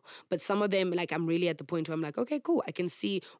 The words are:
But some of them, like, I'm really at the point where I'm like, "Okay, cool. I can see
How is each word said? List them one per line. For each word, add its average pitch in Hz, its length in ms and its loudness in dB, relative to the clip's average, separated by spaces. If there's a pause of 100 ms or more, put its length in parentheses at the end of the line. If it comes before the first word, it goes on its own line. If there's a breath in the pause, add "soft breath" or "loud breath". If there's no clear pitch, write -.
(280 loud breath)
But 180 140 0
some 202 180 4
of 208 100 2
them, 190 200 2
like, 175 200 -2
I'm 165 160 -2
really 170 220 0
at 160 80 -2
the - 80 -14
point 165 240 -4
where 160 60 -4
I'm 160 80 -4
like, 151 160 -6
"Okay, 254 220 -2
cool. 330 260 0
I 170 60 -10
can 180 160 -2
see 196 340 4 (180 loud breath)